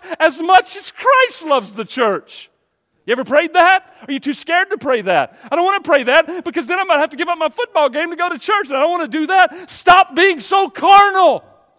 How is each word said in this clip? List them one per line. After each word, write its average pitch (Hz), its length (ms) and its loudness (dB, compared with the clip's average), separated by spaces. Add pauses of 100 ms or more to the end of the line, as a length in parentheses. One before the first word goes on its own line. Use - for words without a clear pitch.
(200)
as 320 220 0
much 370 360 2
as - 140 -16
Christ 508 520 0
loves 254 300 -4
the 220 100 -10
church." - 680 -6 (560)
You 196 60 -6
ever 247 120 -2
prayed 320 300 -2
that? 370 420 2 (120)
Are 285 40 -12
you 277 80 -6
too 285 140 -6
scared 349 360 -2
to 427 80 -4
pray 247 240 -2
that? 170 360 0 (120)
"I 277 60 -4
don't 349 100 0
wanna 392 160 0
pray 285 220 2
that 320 420 0
because 311 220 -6
then 359 120 -4
I 381 40 -4
might 330 160 0
have 320 100 -2
to 269 80 -16
give 330 120 -4
up 339 80 -4
my 311 120 -4
football 320 400 -2
game 311 200 -4
to 349 60 -10
go 349 140 -4
to 311 100 -8
church, 403 280 -2
and 269 100 -6
I 269 40 -2
don't 330 100 2
wanna 339 160 -4
do 302 200 -4
that." 370 420 0
Stop 359 460 2
being 359 240 2
so 381 300 -2
carnal. 381 720 4 (360)